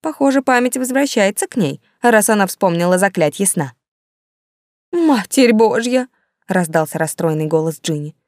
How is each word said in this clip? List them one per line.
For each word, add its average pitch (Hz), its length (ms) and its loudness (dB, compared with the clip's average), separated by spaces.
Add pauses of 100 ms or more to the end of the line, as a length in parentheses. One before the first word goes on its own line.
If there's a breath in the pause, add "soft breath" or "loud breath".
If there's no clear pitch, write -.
«Похоже, 277 400 0
память 247 340 0
возвращается 254 680 -2
к - 100 -10
ней, 143 240 -2 (200)
раз 220 280 4
она 208 180 2
вспомнила 180 520 0
заклятье 190 480 0
сна». 139 260 -4 (1200)
«Матерь 269 600 2
Божья!» 226 560 0 (380)
раздался 160 520 -2
расстроенный 156 480 -2
голос 160 340 -2
Джинни. 151 340 -6 (140)